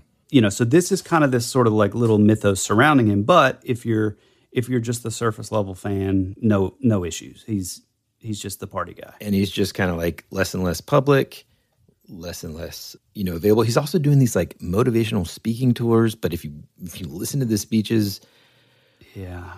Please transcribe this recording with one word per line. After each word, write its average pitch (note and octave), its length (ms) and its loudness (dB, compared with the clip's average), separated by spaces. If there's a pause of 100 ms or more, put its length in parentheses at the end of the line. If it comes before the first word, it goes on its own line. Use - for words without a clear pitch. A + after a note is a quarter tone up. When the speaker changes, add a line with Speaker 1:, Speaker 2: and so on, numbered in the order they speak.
(280)
Speaker 1:
You C3 140 4
know, G2+ 80 2
so A#2+ 160 -2
this F3 260 2
is F#3 80 0
kind D#3+ 240 2
of C3+ 60 2
this A#2+ 160 0
sort B2 200 2
of, G#2+ 60 4
like, G#2+ 220 2
little A2+ 240 2
mythos G#2 420 4
surrounding B2+ 460 4
him. G2+ 160 2
But C3+ 420 4
if A#2 220 -6
you're, G#2+ 320 -2 (320)
if B2 180 -2
you're B2+ 120 0
just A#2 220 -4
the A#2 80 -8
surface A2 400 -6
level G2 240 -2
fan, F#2+ 680 -2
no, G2+ 400 2
no G#2 240 2
issues. - 400 -12
He's, G2 380 -6 (360)
he's G#2+ 220 -10
just G2 200 -12
the - 80 -12
party F2 260 -8
guy. - 260 -18
Speaker 2:
And G#2 140 -2
he's F#2+ 160 2
just - 240 -2
kinda, F#2 220 -2
like, E2+ 340 -4
less F#2+ 240 -4
and F#2 80 -4
less F2 180 -2
public, C#3 640 0 (640)
less E2+ 360 -12
and D#2 100 -12
less, - 400 -14 (200)
you G#2+ 100 -6
know, F2 100 -4
available. G#2 280 2
He's A#2 140 -2
also D3+ 220 0
doing C#3+ 220 4
these, A#2 160 2
like, E2+ 220 -2
motivational A2+ 680 0
speaking A#2 480 -2
tours, A2+ 400 2
but - 180 -6
if F2 120 -8
you, D2 80 -12 (320)
if - 160 -16
you E2+ 80 -10
listen A#2 320 -6
to B2+ 60 -2
the A2 120 0
speeches, G#2 600 -2 (960)
Speaker 1:
Yeah. F2+ 440 -14